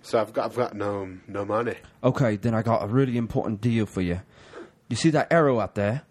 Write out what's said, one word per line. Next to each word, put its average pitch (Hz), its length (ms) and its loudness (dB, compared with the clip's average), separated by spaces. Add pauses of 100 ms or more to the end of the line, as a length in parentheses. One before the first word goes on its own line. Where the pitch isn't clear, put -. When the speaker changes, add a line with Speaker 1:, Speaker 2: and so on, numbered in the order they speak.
Speaker 1:
"So - 180 0
I've 107 140 -2
got, 123 120 -2
I've 113 100 -6
got 120 200 -2
no, 101 420 -4 (100)
no 101 180 -6
money." 107 300 -2 (280)
Speaker 2:
Okay, 123 320 2
then 113 180 -2
I 113 80 0
got 113 220 2
a 101 40 -4
really 127 300 2
important 113 440 -2
deal 113 240 2
for 95 160 -4
you. 90 200 -2 (680)
You 117 80 -4
see 165 140 4
that 143 200 2
arrow 143 280 4
out 95 160 -2
there? 107 360 0